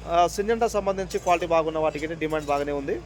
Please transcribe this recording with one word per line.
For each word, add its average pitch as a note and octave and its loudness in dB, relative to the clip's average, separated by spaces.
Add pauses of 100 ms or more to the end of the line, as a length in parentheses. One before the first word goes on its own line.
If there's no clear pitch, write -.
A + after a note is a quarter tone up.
ఆ, E3+ 4
సింజంటా A3+ 0
సంబంధించి F#3+ -2
క్వాలిటీ F3 2
బాగున్న D#3+ 2
వాటికి D#3 0
అయితే E3 -8
డిమాండ్ D#3 -2
బాగానే C#3+ 0
ఉంది. C#3+ -4